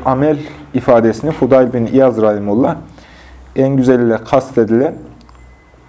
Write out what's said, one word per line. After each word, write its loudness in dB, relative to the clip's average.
amel 0
ifadesini 2
Fudayl 0
bin -4
İyaz 2
Rahimullah 0
en 0
güzel 2
ile 0
kastedilen, 0